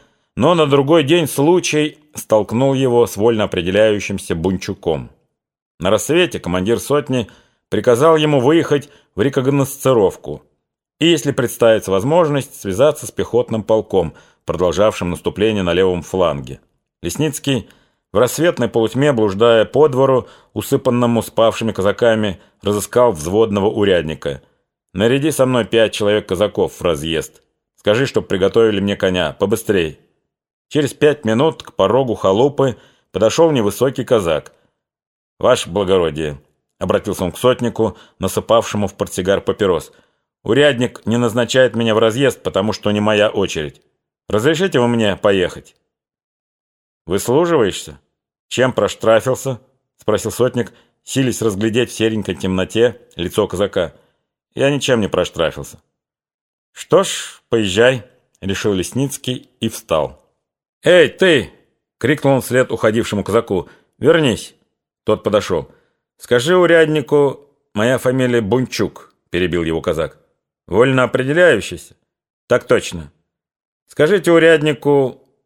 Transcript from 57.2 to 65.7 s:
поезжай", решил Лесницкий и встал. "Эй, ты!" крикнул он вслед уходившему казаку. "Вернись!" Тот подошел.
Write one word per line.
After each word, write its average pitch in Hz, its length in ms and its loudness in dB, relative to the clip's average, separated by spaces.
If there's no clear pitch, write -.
поезжай", 113 540 2
решил 98 340 -2
Лесницкий 127 760 -6
и 113 80 -4
встал. - 560 -4
"Эй, 170 260 4
ты!" 160 420 0
крикнул 139 380 0
он 120 60 0
вслед 123 300 0
уходившему 110 520 0
казаку. 101 460 -2
"Вернись!" 143 580 0
Тот 107 200 -2
подошел. 98 480 -2